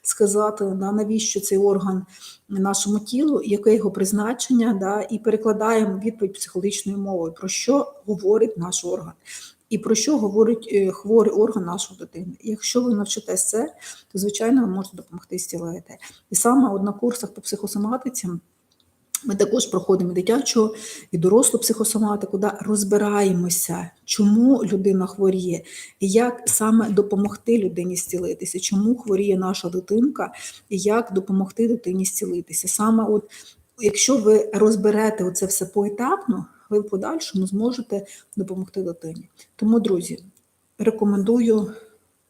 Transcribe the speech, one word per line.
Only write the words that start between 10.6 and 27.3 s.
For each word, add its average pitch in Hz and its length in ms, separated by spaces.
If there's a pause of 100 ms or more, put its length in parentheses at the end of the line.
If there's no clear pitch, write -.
е, 196 200
хворий 220 420
орган 202 320
нашої 175 340
дитини. 175 400
І 226 100
якщо 214 320
ви 247 120
навчитесь 202 560
це, 262 240 (380)
то, 190 80
звичайно, 202 420
ви 220 60
можете 185 300
допомогти 175 400
зцілити. 170 600 (320)
І 214 60
саме 254 340
от 196 140
на 202 80
курсах 233 420
по 208 80
психосоматиці 214 880 (960)
ми 202 100
також 202 300
проходимо 180 460
і - 20
дитячу, 214 600 (380)
і 175 60
дорослу 214 420
психосоматику, 208 800
да, 196 240
розбираємося, 196 1300 (160)
чому 226 580
людина 190 440
хворіє, 185 560 (360)
і 196 100
як 240 360
саме 220 440
допомогти 202 680